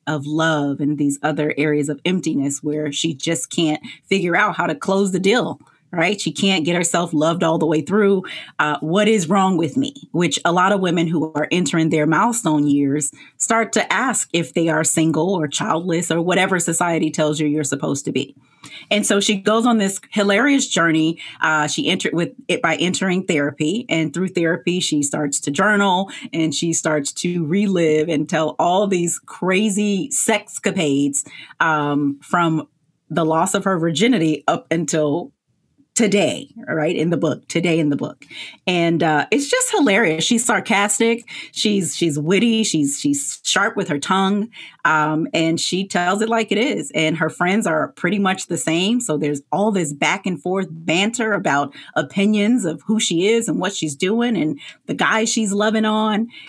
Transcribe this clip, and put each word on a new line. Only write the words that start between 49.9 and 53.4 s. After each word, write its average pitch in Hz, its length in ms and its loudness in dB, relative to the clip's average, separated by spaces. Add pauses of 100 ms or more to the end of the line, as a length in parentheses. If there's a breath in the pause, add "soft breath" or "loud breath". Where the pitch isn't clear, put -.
back 160 320 -2
and 180 160 -4
forth 185 300 -2
banter 208 640 -2
about 143 400 0 (220 loud breath)
opinions 208 680 2
of 165 220 -4
who 220 120 0
she 180 280 0
is 226 200 2